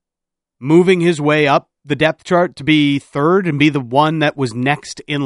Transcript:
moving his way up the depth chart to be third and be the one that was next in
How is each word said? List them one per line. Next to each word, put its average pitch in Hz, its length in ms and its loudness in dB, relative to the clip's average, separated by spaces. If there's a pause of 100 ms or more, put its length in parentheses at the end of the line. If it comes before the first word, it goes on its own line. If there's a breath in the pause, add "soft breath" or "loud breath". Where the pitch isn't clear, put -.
(600)
moving 170 420 2
his 165 200 0
way 151 260 2
up 147 220 0 (160)
the 143 100 -4
depth 151 280 -2
chart 175 320 -2
to - 80 -16
be 143 360 2
third 170 480 -2
and 147 120 -2
be 151 100 4
the 147 100 -2
one 147 400 -2
that 147 180 -2
was 127 160 -4
next 135 540 -4
in 147 180 -6